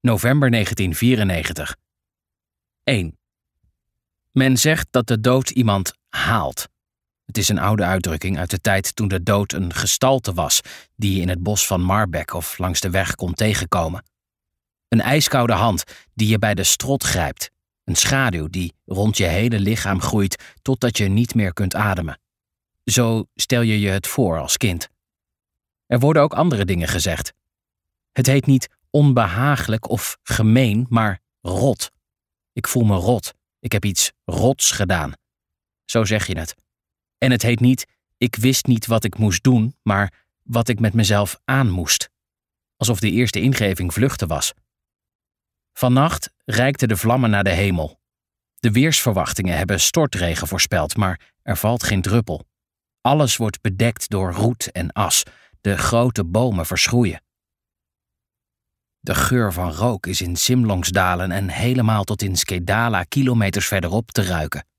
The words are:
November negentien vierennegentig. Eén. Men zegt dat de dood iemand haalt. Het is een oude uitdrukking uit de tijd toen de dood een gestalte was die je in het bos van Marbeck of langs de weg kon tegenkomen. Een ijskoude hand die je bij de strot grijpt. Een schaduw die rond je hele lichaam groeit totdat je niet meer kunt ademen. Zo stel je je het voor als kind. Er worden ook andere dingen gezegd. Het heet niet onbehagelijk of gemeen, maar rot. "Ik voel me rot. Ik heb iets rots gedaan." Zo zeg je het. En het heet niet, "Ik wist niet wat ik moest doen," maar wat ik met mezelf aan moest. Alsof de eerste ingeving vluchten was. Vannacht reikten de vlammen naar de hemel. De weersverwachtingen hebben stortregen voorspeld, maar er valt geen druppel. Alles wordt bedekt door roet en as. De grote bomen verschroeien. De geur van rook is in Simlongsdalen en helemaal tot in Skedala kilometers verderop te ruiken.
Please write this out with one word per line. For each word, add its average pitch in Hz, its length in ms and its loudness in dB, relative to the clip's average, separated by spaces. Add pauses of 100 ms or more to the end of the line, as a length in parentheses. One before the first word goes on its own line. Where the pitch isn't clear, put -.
November 123 500 2
negentien 98 440 0
vierennegentig. 90 800 0 (1080)
Eén. 98 340 -2 (1120)
Men 131 240 4
zegt 156 340 0
dat 120 160 0
de 113 140 0
dood 127 300 2
iemand 101 420 2 (160)
haalt. - 600 -4 (560)
Het 110 140 -6
is 98 100 0
een 104 100 0
oude 104 260 2
uitdrukking 92 540 -2
uit 98 120 -6
de 95 100 -4
tijd 98 360 0
toen 104 120 -2
de 92 140 -2
dood 101 300 0
een 87 220 -4
gestalte 131 580 0
was 82 280 0 (360)
die 101 180 0
je 95 60 0
in 90 80 0
het 87 140 -2
bos 104 240 -2
van 92 140 0
Marbeck 90 540 -2
of - 240 -8
langs 92 220 -2
de 95 100 -4
weg 92 240 -2
kon 87 200 -6
tegenkomen. 90 680 -2 (840)
Een 113 120 2
ijskoude 127 520 2
hand 101 320 2 (300)
die 107 140 0
je 110 100 4
bij 104 160 2
de 95 100 -4
strot - 380 0
grijpt. - 480 -4 (340)
Een - 120 -4
schaduw 110 520 0
die 90 260 -6 (100)
rond 104 320 -2
je 101 80 0
hele 101 360 0
lichaam 98 400 0
groeit - 640 -2
totdat 123 340 -2
je 101 120 0
niet 110 260 0
meer 101 180 0
kunt 95 220 -4
ademen. 87 460 -2 (640)
Zo 113 400 2 (100)
stel - 260 0
je 110 200 2
je 101 80 2
het 95 180 -2
voor 87 320 0
als - 180 -4
kind. 90 320 -2 (1000)
Er 123 120 0
worden 147 240 4
ook 151 120 0
andere 135 300 2
dingen 87 240 -2
gezegd. 85 440 -4 (800)
Het 127 140 0
heet 135 200 4
niet 135 220 4 (220)
onbehagelijk 123 1000 2
of - 340 -6
gemeen, 113 680 2
maar 110 320 0 (200)
rot. 98 500 -2 (640)
"Ik - 160 -8
voel 120 160 2
me 101 120 2
rot. 98 380 -2 (260)
Ik - 120 -8
heb 98 120 -2
iets - 280 -2 (120)
rots 98 460 2
gedaan." 87 420 -2 (720)
Zo 113 200 0
zeg 104 220 0
je 92 120 -4
het. 78 160 -8 (640)
En 127 120 2
het 120 120 2
heet 117 180 2
niet, 123 260 4 (300)
"Ik 123 200 -2
wist 127 300 2
niet 117 200 2
wat 113 180 0
ik 104 140 -6
moest 101 240 0
doen," 123 400 2
maar 101 300 0 (300)
wat 117 260 -2
ik 107 120 0
met 104 140 0
mezelf 104 500 0
aan 131 260 0
moest. 90 400 -4 (640)
Alsof 110 240 -2
de 107 100 0
eerste 110 300 0
ingeving 98 520 0
vluchten 110 360 -2
was. 76 240 -4 (1200)
Vannacht 131 580 0 (140)
reikten 123 440 0
de 107 80 0
vlammen 117 340 2
naar 101 140 2
de 95 60 2
hemel. 87 500 -2 (540)
De - 160 0
weersverwachtingen 101 840 0
hebben 92 240 0
stortregen 90 680 0
voorspeld, 87 500 -2
maar 95 240 0 (220)
er - 140 -4
valt 113 260 0
geen 95 200 0
druppel. 98 440 -2 (540)
Alles 139 360 2
wordt 110 240 -4
bedekt 110 500 -2
door 95 220 -2
roet 110 380 -2
en 82 220 -6
as. 95 300 0 (380)
De 101 160 0
grote 117 480 2
bomen 98 420 0
verschroeien. 98 560 0 (1800)
De - 140 -4
geur 117 380 0
van 85 200 -4
rook 107 340 -2
is 95 140 -4
in 87 160 -4
Simlongsdalen 90 920 0
en 98 180 -2
helemaal 110 560 0
tot - 180 -4
in 95 140 -2
Skedala 98 680 0
kilometers 113 640 0
verderop 95 440 -2
te - 120 -2
ruiken. 85 440 -4 (120)